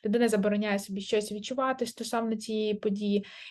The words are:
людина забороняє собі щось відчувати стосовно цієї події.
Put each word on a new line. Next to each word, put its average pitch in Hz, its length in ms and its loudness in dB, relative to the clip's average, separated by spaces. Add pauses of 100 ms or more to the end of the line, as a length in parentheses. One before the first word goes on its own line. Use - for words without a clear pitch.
людина 233 220 4
забороняє 208 520 2
собі 196 220 -6
щось 208 300 0
відчувати 262 540 -2
стосовно 226 500 -2
цієї 214 380 0
події. 202 520 0 (260)